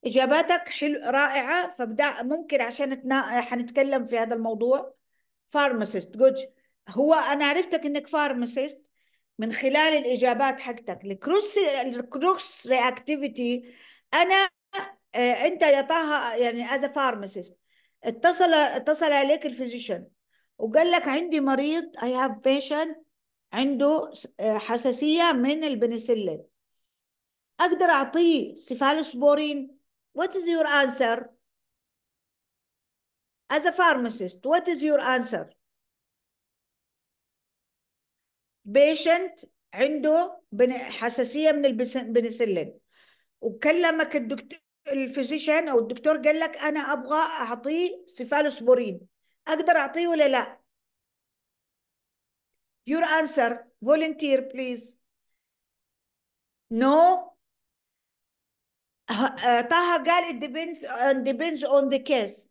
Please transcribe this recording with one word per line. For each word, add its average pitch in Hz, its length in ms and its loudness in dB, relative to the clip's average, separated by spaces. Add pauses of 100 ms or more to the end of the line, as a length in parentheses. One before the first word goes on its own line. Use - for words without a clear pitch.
إجاباتك 302 640 2
حلو، 285 360 -4
رائعة. 277 720 0
فبدأ 240 440 -2
ممكن 294 380 -2
عشان 262 420 -4
تنا-، 247 380 0
حنتكلم 247 680 -2
في 233 120 -4
هذا 226 160 -2
الموضوع. 233 600 -2 (640)
Pharmacist، 220 600 -2
good. 262 300 4 (420)
هو 269 260 2
أنا 285 300 0
عرفتك 330 420 0
إنك 285 220 -6
pharmacist 277 680 -4 (600)
من 220 140 -4
خلال 269 240 0
الإجابات 262 840 2
حقتك. 233 440 -12
الكروس، 320 540 0
الكروس 277 1080 -2
رياكتيفيتي، 247 1080 -2 (400)
أنا، 370 340 4 (640)
آه، 247 320 0
أنت 349 160 0
يا 285 180 6
طه، 294 540 -2
يعني 233 340 -2
as 269 120 -2
a 277 80 -2
pharmacist، 226 640 -4 (520)
اتصل، 339 500 2
اتصل 302 580 2
عليك 285 340 2
الفيزيشن 233 600 -8 (520)
وقال 302 320 2
لك: 339 180 0
"عندي 320 320 -2
مريض، 285 560 -2
I 247 160 -4
have 254 200 0 (160)
patient 294 460 -2 (580)
عنده 277 600 0
س-، - 160 -16 (120)
آه، 214 180 0
حساسية 294 760 0
من 285 320 0
البنسلين. 226 800 -2 (1160)
أقدر 349 260 2
أعطيه 302 680 2
سيفالوسبورين." 285 1300 0 (380)
What 359 120 0
is 370 160 -6
your 330 200 2
answer? 262 580 2 (2250)
As 294 120 0
a 349 80 2
pharmacist, 254 720 0
what 349 240 2
is 302 140 -2
your 294 180 4
answer? 233 460 -2 (3250)
Patient 320 720 2 (300)
عنده 302 640 0 (120)
بن-، 247 200 4
حساسية 254 800 -2
من 294 140 0
البس-، 240 300 -2
البنسلين، 226 840 -2 (600)
وكلمك 311 760 0
الدكتور، 269 440 -8 (280)
الفيزيشن 285 800 -2
أو 262 100 2
الدكتور 240 380 0
قال 302 240 2
لك: 320 160 -4
"أنا 302 240 -4
أبغى 277 380 -2
أعطيه 311 880 -4
سيفالوسبورين، 247 920 0 (480)
أقدر 320 280 2
أعطيه 302 320 0
ولا 302 200 4
لا؟" 262 320 -2 (2250)
Your 330 140 0
answer, 294 520 0 (280)
volunteer, 302 560 2 (120)
please. 254 440 -10 (1800)
No. 311 560 4 (1800)
ه-، 233 360 -2
آه، 240 140 4
طه 330 460 2
قال: 349 180 2
"It 262 180 -8
depends, 311 420 -8
uh, 262 300 0 (160)
depends 285 320 -4
on 277 320 2
the 269 40 2
case." 254 520 -2